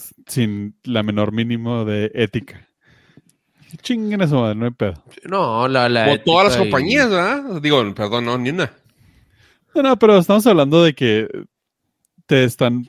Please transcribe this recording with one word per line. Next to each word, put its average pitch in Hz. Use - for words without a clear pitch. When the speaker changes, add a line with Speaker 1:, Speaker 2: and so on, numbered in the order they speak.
Speaker 1:
sin 104
la 117
menor 104
mínimo 117
de 104
ética. -
Chinguen 214
eso, 143
madre, 107
no 113
hay 120
pedo. 95
Speaker 2:
No, 131
la, 127
la 120
Speaker 3:
Como 139
todas 170
las -
Speaker 2:
ética -
y -
Speaker 3:
compañías, 220
¿verdad? 202
Digo, 131
perdón, 110
no, 123
ni 123
una. 170
Speaker 1:
No, 294
no, 269
pero 214
estamos 208
hablando 165
de 156
que 110
te 131
están 123